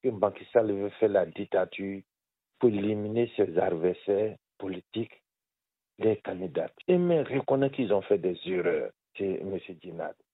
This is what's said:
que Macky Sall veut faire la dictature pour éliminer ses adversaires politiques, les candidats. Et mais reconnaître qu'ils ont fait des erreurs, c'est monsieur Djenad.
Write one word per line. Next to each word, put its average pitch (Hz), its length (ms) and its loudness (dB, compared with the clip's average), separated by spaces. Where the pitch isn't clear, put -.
que 131 60 2
Macky 101 440 0
Sall 110 180 4
veut 98 280 -2
faire 110 100 4
la 98 160 4
dictature 98 760 -4
pour 123 100 4
éliminer 107 680 0
ses 92 220 2
adversaires 92 760 0
politiques, 95 640 -8
les 110 200 2
candidats. 170 520 -6
Et 180 100 6
mais 175 260 2
reconnaître 135 520 0
qu'ils 107 180 0
ont 98 100 2
fait 104 160 2
des 87 260 -2
erreurs, 87 460 0
c'est 98 260 -4
monsieur 95 380 -8
Djenad. 82 320 -10